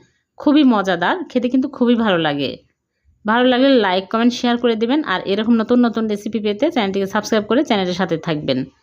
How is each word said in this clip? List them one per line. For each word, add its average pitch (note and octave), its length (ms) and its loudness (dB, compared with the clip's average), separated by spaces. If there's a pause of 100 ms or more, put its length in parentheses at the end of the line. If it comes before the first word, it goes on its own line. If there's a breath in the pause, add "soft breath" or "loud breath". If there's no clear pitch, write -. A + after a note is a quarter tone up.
(400 soft breath)
খুবই D4+ 240 4 (100)
মজাদার, F#3+ 420 0 (120)
খেতে B3 220 -2
কিন্তু C4+ 200 0
খুবই A#3+ 260 0
ভালো G#3+ 320 2
লাগে। C#3+ 240 -2 (720)
ভালো A#3 200 2
লাগলে B3+ 240 4 (160)
লাইক, F#3+ 240 0
কমেন্ট, A#3 240 2
শেয়ার A#3+ 240 -2
করে A#3+ 180 0
দিবেন। A#3 300 -2
আর F#3 140 -2 (120)
এরকম A3 300 0
নতুন B3 180 2
নতুন A3+ 300 0
রেসিপি G#3+ 360 -6
পেতে G#3 260 -2
চ্যানেলটিকে G3 420 -2
সাবস্ক্রাইব G#3+ 340 -2
করে B3+ 160 2
চ্যানেলের F#3 360 -2
সাথে E3+ 180 -2
থাকবেন। D3+ 420 -4 (240 soft breath)